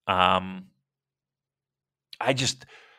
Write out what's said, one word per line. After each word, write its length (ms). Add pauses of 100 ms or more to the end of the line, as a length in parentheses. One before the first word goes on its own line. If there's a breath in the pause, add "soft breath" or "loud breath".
Um, 600 (1500)
I 140
just, 320 (320 soft breath)